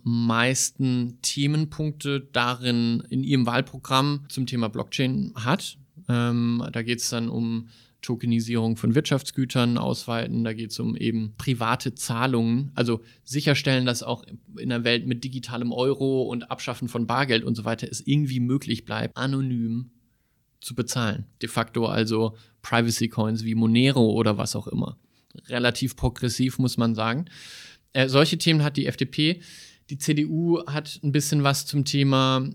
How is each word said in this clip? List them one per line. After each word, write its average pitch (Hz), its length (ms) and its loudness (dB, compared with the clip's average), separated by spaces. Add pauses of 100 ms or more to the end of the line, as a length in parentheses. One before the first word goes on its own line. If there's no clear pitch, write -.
meisten 120 1160 0
Themenpunkte 147 1080 -2
darin 120 760 2
in 131 160 -2
ihrem 135 220 4
Wahlprogramm 135 840 0
zum 127 180 -4
Thema 117 220 -2
Blockchain 131 680 -2
hat. 123 440 -2 (280)
Ähm, 120 640 0
da 117 120 -6
geht's 120 260 -4
dann 117 220 -4
um 117 380 -4 (320)
Tokenisierung 117 760 0
von 117 180 2
Wirtschaftsgütern 123 840 0
ausweiten, 117 680 -4
da 113 80 -4
geht's 110 260 -8
um 117 160 -4
eben 113 440 -2
private 117 560 -2
Zahlungen, 120 800 0
also 117 260 0 (220)
sicherstellen, 135 640 2
dass 120 160 0
auch 120 220 -6 (340)
in 127 120 -4
einer 120 140 0
Welt 120 220 2
mit 120 180 -2
digitalem 120 480 -6
Euro 131 520 2
und 120 260 -6
Abschaffen 123 380 -6
von 120 180 -2
Bargeld 120 380 2
und 123 100 0
so 107 100 -4
weiter 113 260 -2
es - 160 -8
irgendwie 139 340 2
möglich 123 440 0
bleibt, 107 320 -4
anonym 123 760 -2 (720)
zu - 140 -12
bezahlen. 117 500 -2 (160)
De 117 80 -6
facto 113 380 0
also 110 500 0 (240)
Privacy 117 480 2
Coins 110 340 0
wie 113 120 -2
Monero 113 580 4
oder 107 240 2
was 110 180 -4
auch 107 120 -6
immer. - 320 -4 (500)
Relativ 123 480 0
progressiv, 127 600 -2
muss 127 180 2
man 117 180 2
sagen. 113 300 -2 (720)
Äh, 131 160 2
solche 151 260 6
Themen 160 260 4
hat 147 140 0
die 139 80 0
F 135 140 -4
D 135 80 0
P. 160 340 0 (500)
Die 139 80 -8
C 151 160 0
D 147 100 2
U 165 420 2
hat 151 360 -6
ein 143 100 0
bisschen 147 300 2
was 139 240 2
zum 143 180 0
Thema, 131 720 4